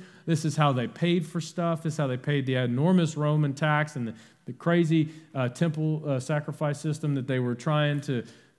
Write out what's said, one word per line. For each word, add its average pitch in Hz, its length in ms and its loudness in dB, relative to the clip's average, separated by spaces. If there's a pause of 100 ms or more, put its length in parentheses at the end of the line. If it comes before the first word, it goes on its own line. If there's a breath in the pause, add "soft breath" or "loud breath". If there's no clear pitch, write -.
(260 loud breath)
This 160 180 2
is 156 100 -2
how 147 180 4
they 123 140 0
paid 170 400 0
for 165 140 -6
stuff. 165 420 -4
This 156 120 -4
is - 40 -6
how 147 80 0
they 127 100 -2
paid 135 300 -2
the 131 100 0
enormous 147 600 2
Roman 151 360 2
tax 151 440 0
and 123 100 -4
the, 110 80 -6 (300 loud breath)
the - 80 -10
crazy, 165 560 2 (260 loud breath)
uh, 127 140 0
temple, 156 580 -2
uh, 139 140 0
sacrifice 147 580 -2
system 151 380 -2
that 131 100 -4
they 131 140 0
were 123 160 0
trying 147 460 0
to, 127 200 -2 (360 loud breath)